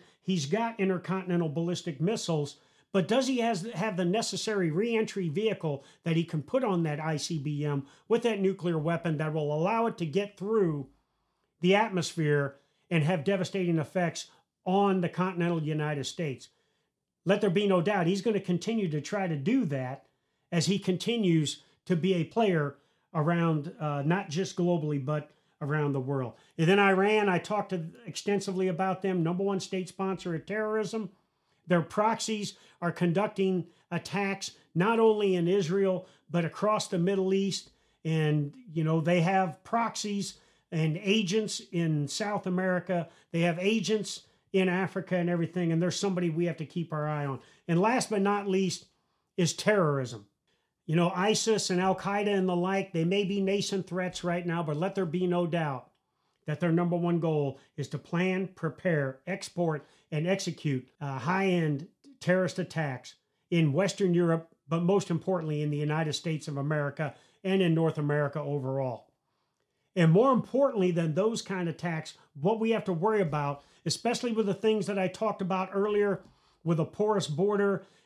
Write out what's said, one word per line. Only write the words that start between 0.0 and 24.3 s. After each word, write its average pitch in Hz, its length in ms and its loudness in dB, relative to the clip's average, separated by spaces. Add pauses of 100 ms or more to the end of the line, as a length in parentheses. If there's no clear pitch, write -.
He's 180 240 -2
got 226 340 -2
intercontinental 180 720 -2
ballistic 165 500 -4
missiles. 160 560 -2 (360)
But 196 160 2
does 247 180 2
he 254 140 0
has, 226 340 0
have 185 240 -2
the 185 60 0
necessary 196 640 -2
reentry 214 580 0
vehicle 165 560 -4 (200)
that 165 120 0
he 165 80 2
can 156 180 -4
put 254 220 -2
on 180 200 0
that 151 160 -2
I 156 160 -2
C 156 220 -4
B 147 260 -4
M 143 220 -2 (220)
with 233 140 2
that 220 180 0
nuclear 190 380 0
weapon 160 400 -2
that 156 160 -4
will 147 180 -2
allow 208 340 0
it 226 120 -4
to 175 80 -4
get 202 320 -2
through 180 480 0 (760)
the 180 140 6
atmosphere 156 800 2 (360)
and 165 120 4
have 156 220 0
devastating 180 540 0
effects 165 480 -4 (380)
on 190 360 4
the 170 80 0
continental 175 520 -2
United 151 440 -4
States? 147 460 -8 (720)
Let 202 160 2
there 202 100 2
be 202 160 2
no 185 160 4
doubt 190 240 0
he's 190 160 2
gonna 220 160 2
continue 190 520 -2
to 151 100 -2
try 196 260 -4
to 165 100 -2
do 214 280 2
that 135 420 -4 (460)
as 170 140 2
he 190 120 2
continues 185 840 2 (240)
to 185 100 0
be 180 180 2
a 165 100 0
player 175 520 0 (360)
around, 165 680 2
uh, 147 260 -2
not 185 240 0